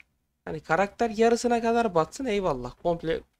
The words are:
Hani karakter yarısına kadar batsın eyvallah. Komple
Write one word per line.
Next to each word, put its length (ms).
Hani 160
karakter 500
yarısına 520
kadar 320
batsın 300
eyvallah. 580
Komple 380